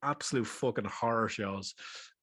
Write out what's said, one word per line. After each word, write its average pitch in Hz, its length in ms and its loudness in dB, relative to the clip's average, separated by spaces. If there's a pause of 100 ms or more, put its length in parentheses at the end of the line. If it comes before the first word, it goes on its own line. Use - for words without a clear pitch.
absolute 139 460 0
fucking 113 380 0
horror 113 440 2
shows 98 440 -4 (500)